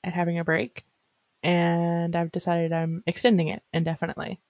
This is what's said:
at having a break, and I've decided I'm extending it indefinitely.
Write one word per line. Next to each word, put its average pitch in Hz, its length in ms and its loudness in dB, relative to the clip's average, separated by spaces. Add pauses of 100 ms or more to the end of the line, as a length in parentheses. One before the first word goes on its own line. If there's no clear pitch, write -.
at 175 80 -4
having 170 260 0
a 165 60 -2
break, 165 400 -2 (580)
and 170 720 2
I've 170 160 0
decided 170 420 0
I'm 165 340 -2
extending 175 420 2
it - 140 -8 (100)
indefinitely. 165 680 -2 (120)